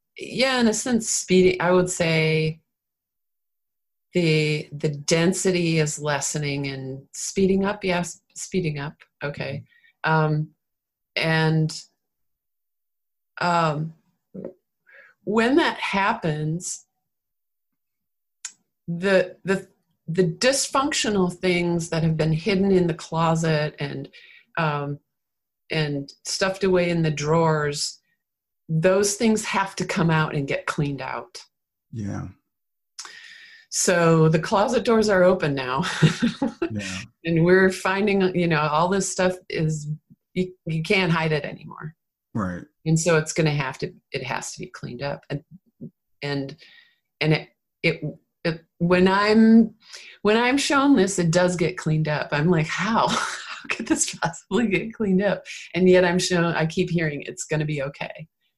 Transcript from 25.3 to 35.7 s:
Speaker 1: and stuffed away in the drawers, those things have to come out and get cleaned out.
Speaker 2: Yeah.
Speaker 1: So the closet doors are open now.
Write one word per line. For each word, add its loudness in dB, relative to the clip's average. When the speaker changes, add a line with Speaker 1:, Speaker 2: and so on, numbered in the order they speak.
Speaker 1:
and -2
stuffed -2
away 2
in 0
the 2
drawers, -2
those 2
things 0
have -4
to -4
come 0
out 0
and -4
get -6
cleaned -4
out. -10
Speaker 2:
Yeah. -8
Speaker 1:
So 4
the 2
closet 0
doors 2
are 4
open 2
now. -2